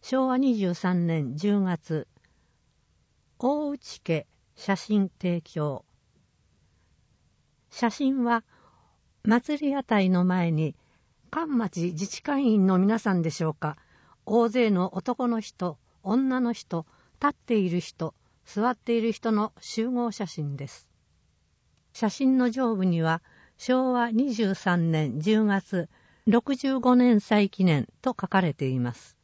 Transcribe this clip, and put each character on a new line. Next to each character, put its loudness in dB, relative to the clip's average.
昭 0
和 0
二 2
十 0
三 0
年 -2
十 2
月。 -4
大 -2
内 -12
家 -4
写 -2
真 0
提 -2
供。 -6
写 -2
真 -2
は、 0
祭 2
り -2
屋 -2
台 2
の 2
前 0
に、 -2
神 -4
町 -2
自 -6
治 -14
会 -2
員 4
の 4
皆 2
さ 0
ん 2
で -2
し -4
ょ 0
う -6
か。 -6
大 2
勢 2
の 0
男 -4
の -2
人、 -8
女 0
の 0
人、 -8
立 0
っ 0
て -2
い 2
る 0
人、 -8
座 -2
っ -4
て -2
い 0
る 0
人 -4
の 0
集 -4
合 -2
写 -8
真 -8
で -10
す。 -20
写 -2
真 2
の 2
上 0
部 0
に 2
は、 0
昭 0
和 0
二 0
十 0
三 0
年 0
十 2
月、 -2
六 2
十 -2
五 4
年 6
祭 2
記 0
念 2
と -2
書 -8
か 2
れ 0
て -4
い -2
ま -2
す。 -20